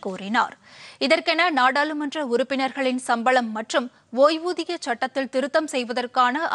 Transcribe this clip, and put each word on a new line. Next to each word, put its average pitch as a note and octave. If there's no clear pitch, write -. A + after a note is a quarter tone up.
கூறினார். G3+
இதற்கென E4
நாடாளுமன்ற C#4+
உறுப்பினர்களின் C4
சம்பளம் A#3+
மற்றும் A#3+
ஓய்வூதிய E4
சட்டத்தில் C4
திருத்தம் D4
செய்வதற்கான B3